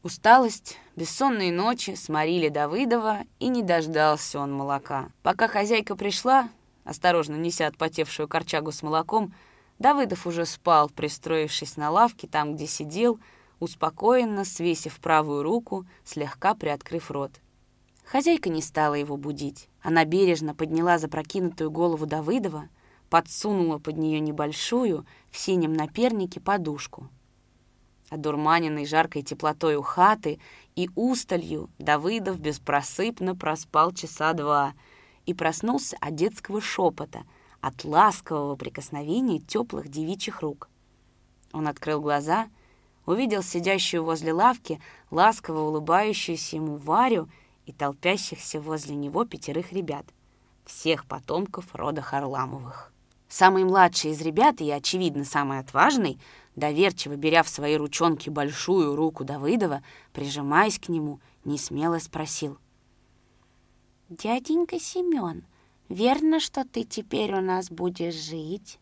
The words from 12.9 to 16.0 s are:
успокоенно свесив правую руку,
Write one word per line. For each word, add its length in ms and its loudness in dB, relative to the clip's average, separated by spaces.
успокоенно 840 0
свесив 560 -4
правую 420 2
руку, 440 -2